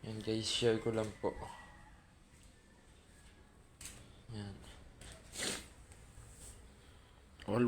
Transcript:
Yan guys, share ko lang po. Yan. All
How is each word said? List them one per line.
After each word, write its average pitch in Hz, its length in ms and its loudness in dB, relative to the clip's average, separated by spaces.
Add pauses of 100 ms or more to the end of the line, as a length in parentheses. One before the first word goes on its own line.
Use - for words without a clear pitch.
Yan 110 160 -4
guys, 110 320 2
share 113 320 8
ko 117 80 4
lang 110 160 4 (160)
po. 98 80 6 (3000)
Yan. 101 220 -4 (3000)
All 113 200 8